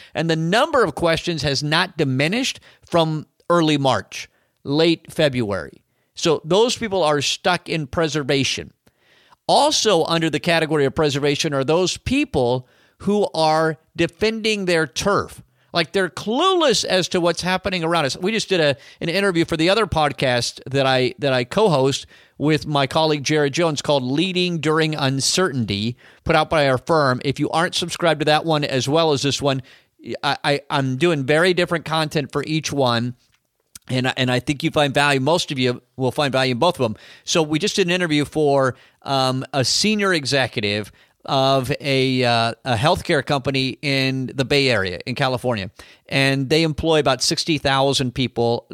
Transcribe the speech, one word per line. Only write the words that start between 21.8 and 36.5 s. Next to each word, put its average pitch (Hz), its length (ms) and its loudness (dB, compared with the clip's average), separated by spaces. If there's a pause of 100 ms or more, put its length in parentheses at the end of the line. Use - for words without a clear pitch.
with 151 280 0
my 143 200 0
colleague 156 360 0
Jared 147 300 0
Jones 156 300 0
called 143 200 2
Leading 175 540 -2
During 156 380 0
Uncertainty, 131 1040 -2 (260)
put 165 100 2
out 156 140 2
by 151 220 2
our 127 80 2
firm. 139 480 2
If 135 120 -2
you 147 120 -2
aren't 165 240 0
subscribed 165 460 -2
to 156 40 -4
that 151 220 2
one 151 180 0
as 131 240 -2
well 156 240 2
as 135 80 0
this 135 220 -2
one, 135 180 0 (600)
I, 139 200 -2
I, 143 180 0 (100)
I'm 135 260 -2
doing 151 280 0
very 156 280 2
different 170 320 -2
content 156 480 -4
for 147 140 -2
each 156 260 -4
one. 123 440 0 (720)
And, 127 280 -2
and 127 160 0
I 123 80 0
think 139 240 -4
you 113 80 -2
find 143 200 2
value, 143 280 2
most 160 320 0
of 131 80 -4
you 123 200 0 (140)
will 127 160 -2
find 139 220 -2
value 131 180 2